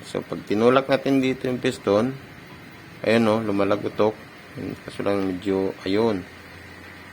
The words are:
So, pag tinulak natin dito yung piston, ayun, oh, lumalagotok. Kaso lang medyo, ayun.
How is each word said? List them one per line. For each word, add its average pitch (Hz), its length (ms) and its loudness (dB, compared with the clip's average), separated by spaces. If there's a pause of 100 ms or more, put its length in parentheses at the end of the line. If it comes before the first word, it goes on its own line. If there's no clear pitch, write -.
So, 95 160 -6
pag 85 240 -10
tinulak 120 400 4
natin 135 320 2
dito 131 320 0
yung 123 80 -2
piston, 120 560 2 (880)
ayun, 113 240 4
oh, 110 160 4
lumalagotok. 104 720 2 (720)
Kaso - 160 -10
lang 101 240 0
medyo, 95 560 -2
ayun. 101 400 0 (920)